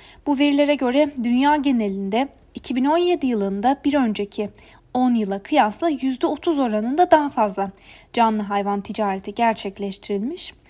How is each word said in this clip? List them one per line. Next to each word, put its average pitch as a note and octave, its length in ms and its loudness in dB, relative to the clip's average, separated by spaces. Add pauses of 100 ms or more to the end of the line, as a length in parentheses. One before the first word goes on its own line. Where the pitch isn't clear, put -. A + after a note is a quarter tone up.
(280)
Bu C#4 120 0
verilere C#4+ 360 4
göre C#4 340 2 (140)
dünya C4 320 4
genelinde A3+ 720 0 (280)
iki - 200 -6
bin B3+ 100 0
on D4+ 120 2
yedi F4 300 0
yılında G#3 580 0
bir C#4+ 80 0
önceki G#3 560 -2 (440)
on B3+ 200 2
yıla G3 260 0
kıyasla B3+ 500 0
yüzde C4+ 380 -2
otuz D4+ 320 -2
oranında B3+ 520 2
daha D4 180 4
fazla G3 420 -2 (420)
canlı A3 300 2
hayvan G3+ 380 -2
ticareti G3+ 520 -4
gerçekleştirilmiş G#3 1200 -4 (160)